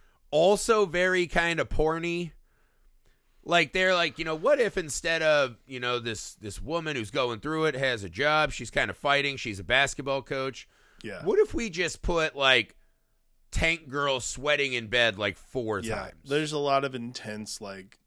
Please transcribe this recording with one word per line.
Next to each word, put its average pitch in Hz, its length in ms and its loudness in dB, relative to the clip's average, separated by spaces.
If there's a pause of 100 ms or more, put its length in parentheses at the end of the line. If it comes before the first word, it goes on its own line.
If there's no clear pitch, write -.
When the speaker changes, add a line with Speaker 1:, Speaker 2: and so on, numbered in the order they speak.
(320)
Speaker 1:
also 202 540 4
very 180 420 2
kind 170 320 0
of 131 100 -2
porny. 165 600 -2 (1120)
Like, 165 300 2
they're 185 200 2
like, 170 240 0
you 165 60 -8
know, 160 120 -4
what 262 260 2
if 202 160 0
instead 165 440 -2
of, 147 360 4 (100)
you 131 140 -12
know, 123 180 0
this, 117 360 -8
this - 260 -12
woman 156 340 -4
who's 107 160 -6
going 123 300 -2
through 160 240 -2
it 147 100 0
has 127 300 -2
a - 40 -10
job, 147 440 2
she's - 180 -10
kind 127 180 0
of 95 60 -8
fighting, 143 400 2
she's 107 240 -8
a 98 60 -12
basketball 135 560 0
coach. 135 480 -8 (340)
Speaker 2:
Yeah. 101 220 -12
Speaker 1:
What 226 140 4
if - 140 2
we 233 160 -4
just 170 320 -4
put, 160 360 0
like, 131 380 4 (760)
Tank 165 380 0
Girl 139 320 0
sweating 143 520 -2
in 117 140 -4
bed, 113 320 2
like, 104 160 -2
four 110 440 -4
Speaker 2:
Yeah, 110 160 -4
Speaker 1:
times? - 340 -10
Speaker 2:
there's 151 240 0
a 151 40 -4
lot 139 280 2
of 131 100 -6
intense, 110 640 -10
like, 98 480 -14